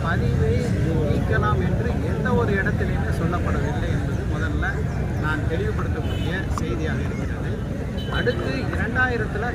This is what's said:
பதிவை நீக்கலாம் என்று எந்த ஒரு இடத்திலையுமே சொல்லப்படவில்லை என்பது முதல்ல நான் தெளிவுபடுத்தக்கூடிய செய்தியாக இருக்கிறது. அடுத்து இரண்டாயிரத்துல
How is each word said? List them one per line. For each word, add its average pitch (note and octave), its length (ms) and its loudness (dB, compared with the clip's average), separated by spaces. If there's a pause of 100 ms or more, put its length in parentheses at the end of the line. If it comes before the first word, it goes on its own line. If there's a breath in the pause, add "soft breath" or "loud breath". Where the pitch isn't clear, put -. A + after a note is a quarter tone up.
பதிவை - 520 2 (440)
நீக்கலாம் - 640 2
என்று - 280 2 (160)
எந்த - 280 0
ஒரு A#3 200 4
இடத்திலையுமே - 600 0
சொல்லப்படவில்லை - 760 0
என்பது - 400 0
முதல்ல - 360 0 (560)
நான் D3+ 260 0
தெளிவுபடுத்தக்கூடிய - 840 -2 (220)
செய்தியாக D#3+ 460 -2
இருக்கிறது. - 500 -4 (600)
அடுத்து - 380 0 (180)
இரண்டாயிரத்துல A3+ 840 0